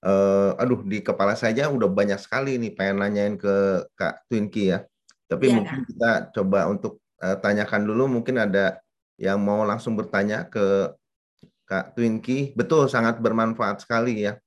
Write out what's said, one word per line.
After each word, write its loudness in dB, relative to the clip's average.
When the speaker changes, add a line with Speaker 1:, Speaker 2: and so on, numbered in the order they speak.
Speaker 1:
Eh, 4
aduh, 0
di -4
kepala 0
saya 0
udah 2
banyak 2
sekali -4
nih -6
pengen -2
nanyain -2
ke 2
Kak -6
Twinky 0
ya. -6
Tapi 2
Speaker 2:
Iya, 4
Speaker 1:
mungkin -6
Speaker 2:
Kak. -10
Speaker 1:
kita 0
coba 2
untuk, -8
eh, -2
tanyakan 0
dulu, 0
mungkin -2
ada 0
yang 0
mau 0
langsung -4
bertanya -2
ke 0
Kak -6
Twinky. -2
Betul, 4
sangat 0
bermanfaat 0
sekali -2
ya. -4